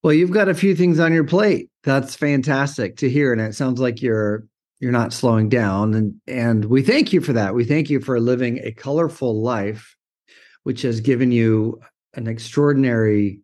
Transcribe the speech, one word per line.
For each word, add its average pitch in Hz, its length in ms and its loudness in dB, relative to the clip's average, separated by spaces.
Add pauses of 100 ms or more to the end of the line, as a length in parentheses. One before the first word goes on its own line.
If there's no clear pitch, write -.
Well, 156 120 4
you've 180 180 4
got 196 180 2
a 175 60 0
few 190 200 2
things 170 240 2
on 165 140 2
your 160 120 2
plate. 196 440 0 (140)
That's 135 320 0
fantastic 139 840 -2
to 135 120 0
hear. 135 220 2
And 110 100 0
it 110 120 -4
sounds 131 260 -4
like 123 220 -2
you're, 110 460 -2 (320)
you're 123 140 -2
not 117 200 0
slowing 110 360 2
down. 107 440 0
And, 107 220 -2 (100)
and 117 400 -2
we 127 160 2
thank 262 320 2
you 175 80 2
for 143 120 -4
that. 101 200 0
We 120 120 0
thank 143 240 -2
you 139 100 0
for 123 200 -2
living 123 440 -2
a 113 80 -10
colorful 135 720 -4
life, 113 520 -6 (680)
which 123 200 -6
has 117 180 -2
given 123 300 2
you 113 500 2 (320)
an 113 140 -8
extraordinary 113 1160 0